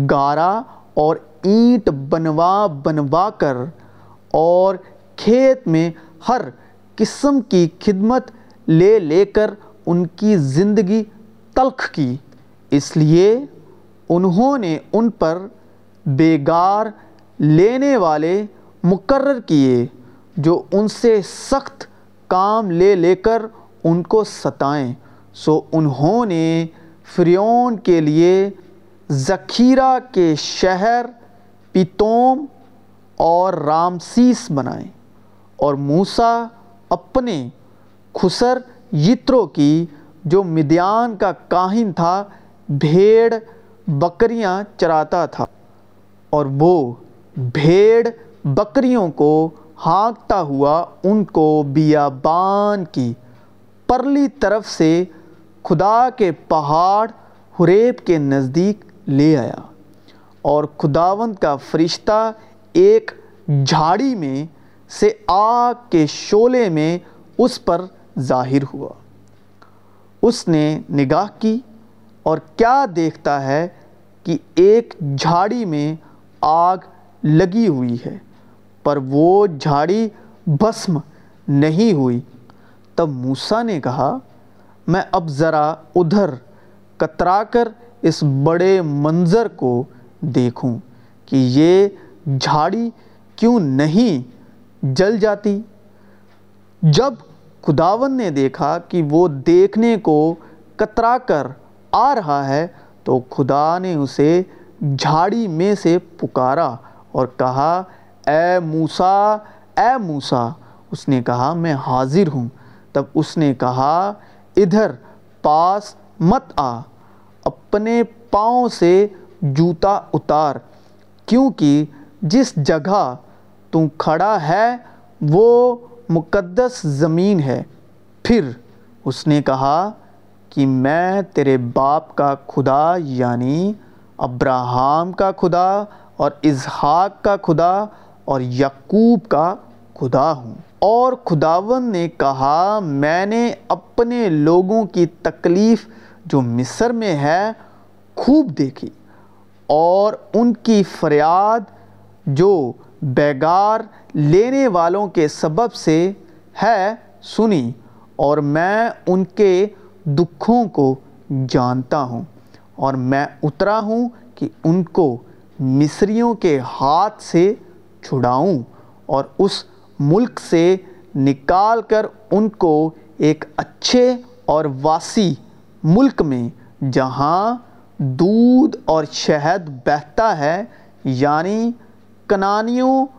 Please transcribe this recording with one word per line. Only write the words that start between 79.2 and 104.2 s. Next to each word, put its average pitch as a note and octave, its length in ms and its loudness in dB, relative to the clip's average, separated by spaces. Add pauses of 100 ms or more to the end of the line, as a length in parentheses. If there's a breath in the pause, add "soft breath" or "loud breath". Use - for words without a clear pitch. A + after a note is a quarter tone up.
جھاڑی E3 480 0 (380 loud breath)
بھسم F3 520 -2 (500 soft breath)
نہیں D#3 440 2
ہوئی۔ B2+ 280 0 (720 soft breath)
تب E3 140 0
موسیٰ C3+ 560 -4
نے G3 160 -4
کہا، C3 380 -2 (680 soft breath)
"میں F3+ 240 0
اب F3+ 180 -2
ذرا D#3 460 0 (200)
ادھر F3+ 360 2 (680 soft breath)
کترا F3+ 480 0
کر A#3 240 0 (340 soft breath)
اس D#3+ 200 0 (220)
بڑے F3+ 380 2
منظر E3 640 0
کو B2 340 -2 (380 soft breath)
دیکھوں B2 580 -2 (480 soft breath)
کہ C#3 100 -2
یہ D#3 520 4 (520 loud breath)
جھاڑی F#3 500 -2 (460 soft breath)
کیوں A#3 240 2
نہیں D3+ 720 0 (500 loud breath)
جل F#3 360 0
جاتی۔" G3+ 420 -2 (1200 soft breath)
جب G#3+ 320 4 (480)
خداوند G#3 540 0
نے A3 140 -2
دیکھا C#3 480 -2
کہ E3+ 320 -4
وہ E3 180 4
دیکھنے G3 680 2
کو D#3+ 380 0 (420 loud breath)
کترا A#3 420 0
کر E3 280 -2 (440)
آ B3+ 240 2
رہا C#3+ 340 -2
ہے، D3+ 180 0 (380 soft breath)
تو C3 160 0 (100)
خدا D3 480 0
نے F#3 160 -6
اسے D3 480 0 (560 loud breath)